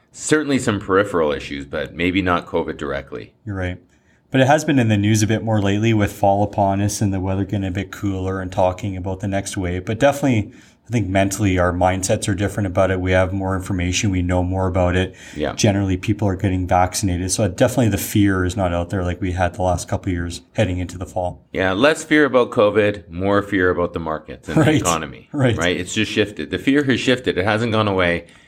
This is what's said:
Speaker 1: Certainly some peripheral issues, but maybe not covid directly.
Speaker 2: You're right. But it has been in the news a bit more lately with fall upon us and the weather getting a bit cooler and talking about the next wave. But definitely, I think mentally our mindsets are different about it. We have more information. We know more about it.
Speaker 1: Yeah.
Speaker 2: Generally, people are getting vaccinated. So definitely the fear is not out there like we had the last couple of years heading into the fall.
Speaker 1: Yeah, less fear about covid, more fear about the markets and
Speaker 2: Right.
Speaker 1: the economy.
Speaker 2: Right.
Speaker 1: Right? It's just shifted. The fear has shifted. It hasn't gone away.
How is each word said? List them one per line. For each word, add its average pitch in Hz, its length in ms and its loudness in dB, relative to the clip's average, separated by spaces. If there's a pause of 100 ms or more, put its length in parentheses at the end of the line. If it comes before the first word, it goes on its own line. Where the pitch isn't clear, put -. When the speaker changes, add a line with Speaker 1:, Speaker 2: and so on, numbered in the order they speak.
(100)
Speaker 1:
Certainly 143 480 0
some 110 220 -2
peripheral 92 500 2
issues, 69 340 -6
but 71 300 -8
maybe 90 260 0
not 87 260 0
covid 78 300 -4
directly. 69 580 -8 (100)
Speaker 2:
You're 101 100 -8
right. 90 260 -4 (520)
But 131 80 2
it 127 80 6
has 156 160 4
been 147 160 2
in 113 80 2
the 107 100 4
news 107 240 4
a 107 60 2
bit 107 160 0
more 110 180 0
lately 104 320 2
with 101 180 2
fall 101 300 2
upon 98 400 0
us 101 180 -2
and 98 140 0
the 95 60 -2
weather 95 240 -2
getting 98 240 -4
a - 20 -4
bit 95 220 -6
cooler 95 500 -4
and 92 80 -8
talking 92 460 0
about 92 240 -6
the 98 80 -4
next 98 280 -4
wave. 90 300 -4
But 113 140 -4
definitely, 139 520 2 (340)
I - 40 -16
think 113 180 0
mentally 98 500 2
our 87 140 2
mindsets 92 560 0
are 101 60 0
different 98 320 -2
about 92 240 2
it. 95 100 0
We 92 120 0
have 92 200 4
more 95 240 -2
information. 90 540 -2
We 92 100 0
know 90 220 2
more 95 240 0
about 90 300 2
it. 92 180 0 (200)
Speaker 1:
Yeah. 73 200 -4
Speaker 2:
Generally, 98 440 0
people 104 300 -2
are 92 80 0
getting 92 300 -2
vaccinated. 90 640 0
So 107 180 0
definitely 117 400 2
the 98 80 0
fear 98 480 2
is 90 100 -2
not 90 200 0
out 87 160 -2
there 95 120 -2
like 87 180 -4
we 92 120 -2
had 87 220 0
the 92 80 -6
last 90 260 0
couple 98 220 -4
of 90 40 -2
years 87 280 -6 (120)
heading 92 240 0
into 87 200 -8
the 90 80 -8
fall. - 460 -8
Speaker 1:
Yeah, 92 200 0
less 143 320 2
fear 151 220 4
about 120 240 2
covid, 104 580 2
more 95 340 0
fear 92 280 2
about 85 240 -2
the 85 60 -4
markets - 480 -8
and 160 100 2
Speaker 2:
Right. 156 140 6
Speaker 1:
the 151 40 4
economy. 78 560 -2
Speaker 2:
Right. 131 240 2
Speaker 1:
Right? 85 220 2
It's 90 160 -8
just 107 180 -2
shifted. 98 380 -2
The 90 80 -2
fear 139 260 2
has 127 160 2
shifted. 95 380 0
It 90 80 0
hasn't 110 260 0
gone 107 160 2
away. 87 380 0 (220)